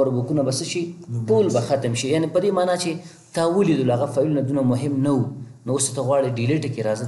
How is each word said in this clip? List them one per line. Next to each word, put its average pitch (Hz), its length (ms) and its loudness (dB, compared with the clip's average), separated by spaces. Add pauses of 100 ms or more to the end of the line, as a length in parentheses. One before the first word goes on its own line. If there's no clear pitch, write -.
ورکبوکونه 127 480 0
به 123 100 -2
څه 165 140 -6
شي؟ 170 100 -2 (460)
ټول 208 260 4
به 117 140 2
ختم 123 320 0
شي. 135 140 -4
یعنې 160 200 2
په 180 80 4
دې 202 140 2
معنا 180 260 2
چې 170 80 -2 (460)
تا 165 60 2 (120)
ولیدلو 139 400 4
هغه 135 120 0 (100)
فایلونه 151 320 2
دونه 143 120 0 (120)
مهم 139 200 0 (140)
نه 143 80 4
وو، 113 100 2 (400)
نو 131 120 -2
اوس 127 180 0
ته 139 120 -4
غواړې 135 220 2 (100)
ډیلیټ 151 240 0 (100)
کړي، 113 160 -6
راځه 113 180 -2